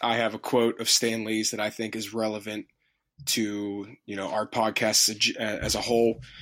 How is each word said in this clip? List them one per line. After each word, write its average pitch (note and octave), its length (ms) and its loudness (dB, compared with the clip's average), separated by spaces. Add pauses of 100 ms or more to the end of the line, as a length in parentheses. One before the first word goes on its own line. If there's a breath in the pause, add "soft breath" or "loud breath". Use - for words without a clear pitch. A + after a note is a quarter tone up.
I A#2 160 0
have A2 180 0
a A2 40 -6
quote A#2 420 2
of A2+ 80 -2
Stan A2+ 360 2
Lee's A2 260 0
that G#2+ 100 -6
I - 100 0
think A2 260 -6
is G#2 180 -8
relevant G#2+ 520 -4 (600)
to, G2+ 640 -2 (180)
you G2+ 100 -6
know, G2 140 -4
our G#2+ 160 0
podcast A2 640 2
as G#2+ 280 0
a, A2 280 -4
as A2+ 100 0
a G#2+ 60 0
whole. A#2 400 4 (220 loud breath)